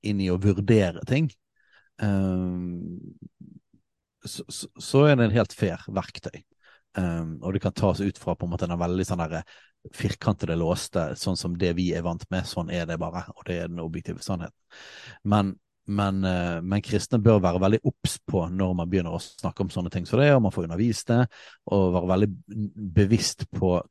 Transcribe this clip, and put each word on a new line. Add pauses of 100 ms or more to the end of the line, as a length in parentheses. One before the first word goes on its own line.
inn
i
å
vurdere
ting, (760)
ehm, (1300)
så,
så,
så
er
det
en
helt
fair
verktøy. (640)
Ehm,
og
det
kan
tas
ut
fra
på
en
måte
den
veldig
sånn
der (480)
firkantede
låste,
sånn
som
det
vi
er
vant
med,
sånn
er
det
bare, (120)
og
det
er
den
objektive
sannheten. (680)
Men, (340)
men,
eh,
men
kristne
bør
være
veldig
obs (100)
på
når
man
begynner
å
snakke
om
sånne
ting
som
det,
og
man
får
undervist
det, (500)
og
være
veldig (680)
bevisst
på (140)